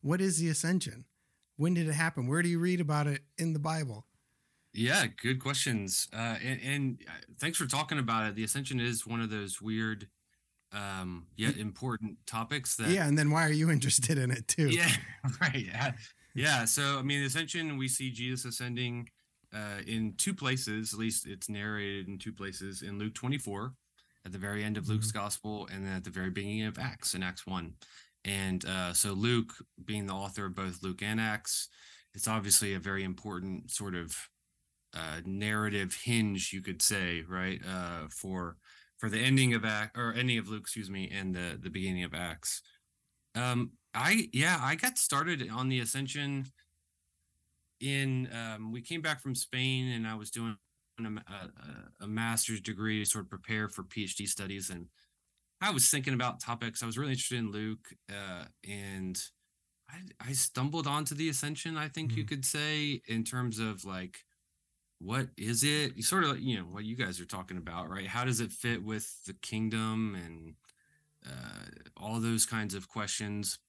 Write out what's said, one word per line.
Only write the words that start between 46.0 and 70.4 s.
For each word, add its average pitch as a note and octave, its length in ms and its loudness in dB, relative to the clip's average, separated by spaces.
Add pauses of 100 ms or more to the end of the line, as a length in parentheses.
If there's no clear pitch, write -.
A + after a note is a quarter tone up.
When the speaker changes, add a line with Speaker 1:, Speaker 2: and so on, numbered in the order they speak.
Speaker 2:
in, C3+ 520 0
um, A2+ 400 -6
we A#2+ 100 -8
came E3 180 -6
back D3+ 200 0
from C3+ 140 -4
Spain, B2+ 540 0
and A#2 180 0
I A2 80 -2
was G#2+ 160 -8
doing A#2 260 -4 (500)
a, G#2 260 -6 (680)
a, - 40 -14
a - 40 -8
master's A2+ 520 0
degree G#2+ 400 -2
to G#2 100 0
sort G#2 140 2
of - 60 -16
prepare G#2+ 380 -4
for - 140 -8
P G2+ 220 -6
H F#2 120 -6
D G2+ 100 -4
studies. G2 440 -4
And F2 160 -8 (720)
I G3+ 100 4
was C#3 200 8
thinking C3+ 240 4
about B2 260 2
topics. A#2 420 -4
I A#2 40 -2
was A2+ 120 -2
really C#3 140 0
interested B2 260 0
in A2+ 140 0
Luke, G#2+ 360 -4 (220)
uh, G2 340 -8 (240)
and G2 520 -4 (720)
I, E3+ 380 -14
I C3+ 40 -4
stumbled C#3+ 540 2
onto D3 280 0
the D#3+ 140 0
Ascension, D3+ 480 -2
I D3+ 120 -2
think A#2+ 280 -2
you - 80 0
Speaker 1:
Mm. - 40 -6
Speaker 2:
could C#3 180 -2
say, D3+ 600 0
in A2+ 160 0
terms A#2+ 340 -2
of, A2 260 -2
like, F#2 400 -8 (760)
what B2 360 0
is A#2 280 2
it? D3 320 4
You G#2+ 60 -6
sort F3+ 220 6
of, C#3+ 160 4
you B2+ 160 2
know, F#2 80 -2
what G2 200 -8
you A2 120 -4
guys F#2 240 -2
are F2 60 -8
talking F#2 300 -6
about, E2+ 340 -6
right? F#2+ 160 -4
How A#2 180 -2
does B2 160 2
it A2 120 -2
fit A#2 320 -2
with G#2+ 400 -6
the F#2+ 100 -10
kingdom A2 800 0
and, E2 400 -10 (720)